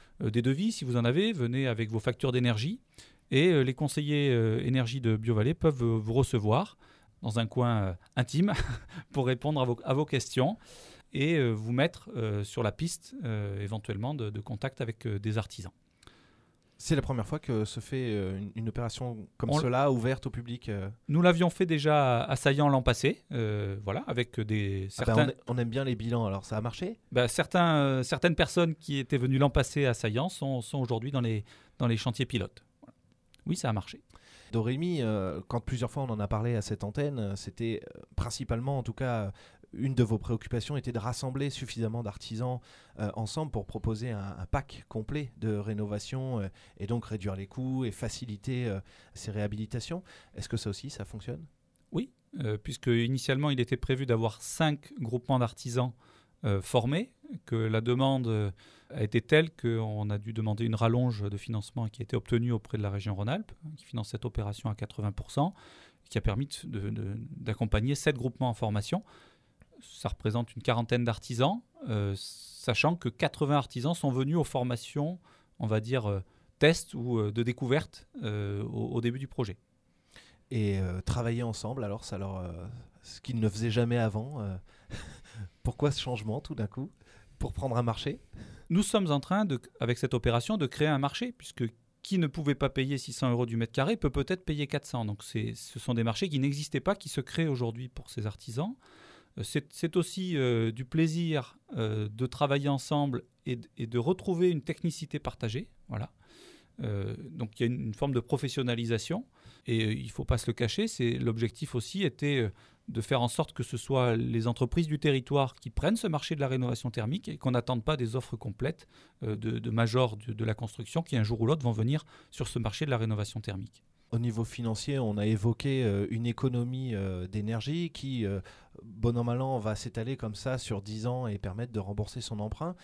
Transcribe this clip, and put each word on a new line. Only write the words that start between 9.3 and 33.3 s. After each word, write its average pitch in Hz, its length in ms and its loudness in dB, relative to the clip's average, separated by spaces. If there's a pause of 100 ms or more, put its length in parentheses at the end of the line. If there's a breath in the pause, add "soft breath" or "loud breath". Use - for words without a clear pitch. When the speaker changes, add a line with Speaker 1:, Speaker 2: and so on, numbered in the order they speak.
Speaker 1:
à 127 60 4
vos, 120 180 0
à 131 120 0
vos 151 100 0
questions, 139 520 0 (560 loud breath)
et, 151 220 2
euh, 127 160 4
vous 110 200 -4
mettre, 139 440 0
euh, 107 280 -2
sur 117 200 -4
la 104 80 2
piste, - 520 -6
euh, 104 380 -4
éventuellement 107 520 -4
de, 117 160 -4
de 107 120 -6
contact 131 400 -6
avec, 113 240 -6
euh, 101 140 -2
des 107 180 -2
artisans. 98 340 -6 (1080 soft breath)
Speaker 2:
C'est - 140 2
la 135 60 4
première 120 260 -2
fois - 120 -4
que 110 260 0
se 110 160 -8
fait, 127 320 -4
euh, 98 240 -2
une, 101 180 -8
une 113 140 -4
opération 117 580 -6 (100)
comme 117 120 -2
Speaker 1:
On 147 80 4
l- 160 60 4
Speaker 2:
cela, 135 280 4
ouverte 127 360 2
au - 20 -2
public, 120 400 -8
euh ? 98 200 -4 (200)
Speaker 1:
Nous 151 120 6
l'avions 175 280 8
fait 185 160 2
déjà 147 560 4
à, - 100 -2
à 135 60 4
Saillant 143 320 6
l'an 135 120 6
passé, - 520 2
euh, 104 500 0
voilà, 104 240 -2
avec 120 320 -2
des, 101 480 0 (100)
Speaker 2:
Ah - 60 -2
ben, - 20 0
Speaker 1:
certains 123 200 8
Speaker 2:
on 131 40 4
a-, - 40 0 (140)
on 123 100 0
aime 120 120 0
bien 131 140 -2
les 127 120 0
bilans, 113 300 0
alors 95 200 -2
ça 110 100 -6
a 107 60 0
marché ? 180 400 -6 (100)
Speaker 1:
Ben, 123 160 4
certains, 170 480 4
euh, 135 280 4
certaines 160 320 2
personnes 165 400 4
qui 143 220 -4
étaient 135 200 0
venues 131 220 4
l'an 143 100 8
passé 143 360 2
à 120 80 4
Saillant 117 360 0
sont, 135 320 -2
sont - 180 -4
aujourd'hui 120 320 0
dans 135 80 0
les, 113 240 0 (360 loud breath)
dans 123 80 2
les 117 100 4
chantiers 123 280 0
pilotes. - 380 -4 (180)
Voilà. - 140 -20 (500)